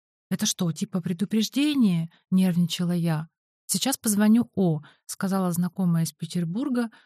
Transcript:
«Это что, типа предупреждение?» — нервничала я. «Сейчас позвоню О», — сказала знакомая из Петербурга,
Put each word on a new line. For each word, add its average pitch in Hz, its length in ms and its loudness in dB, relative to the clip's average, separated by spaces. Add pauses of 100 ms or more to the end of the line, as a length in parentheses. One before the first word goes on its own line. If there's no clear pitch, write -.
(300)
«Это 185 160 -4
что, 185 280 -2
типа 196 280 -4
предупреждение?» — 208 1120 0 (200)
нервничала 175 640 2
я. 165 360 -2 (360)
«Сейчас - 320 -2
позвоню 214 580 2
О», — 165 280 0 (240)
сказала 190 460 -2
знакомая 170 520 0
из 160 80 -6
Петербурга, 220 800 -4 (160)